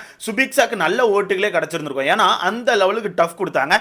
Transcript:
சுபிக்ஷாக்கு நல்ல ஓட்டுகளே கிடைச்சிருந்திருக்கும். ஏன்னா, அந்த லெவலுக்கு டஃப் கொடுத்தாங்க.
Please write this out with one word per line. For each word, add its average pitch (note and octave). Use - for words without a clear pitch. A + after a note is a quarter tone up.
சுபிக்ஷாக்கு A#3
நல்ல G3+
ஓட்டுகளே G3
கிடைச்சிருந்திருக்கும். D#3
ஏன்னா, G3
அந்த A3+
லெவலுக்கு G3+
டஃப் E3+
கொடுத்தாங்க. D#3